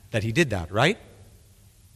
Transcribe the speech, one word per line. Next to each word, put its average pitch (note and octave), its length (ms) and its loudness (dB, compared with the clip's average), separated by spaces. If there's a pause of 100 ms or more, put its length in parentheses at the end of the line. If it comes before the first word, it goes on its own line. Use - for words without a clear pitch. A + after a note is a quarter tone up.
(120)
that A2 100 -2
he A2+ 100 -2
did C3+ 200 2
that, F2 200 -4
right? A#2+ 280 2 (960)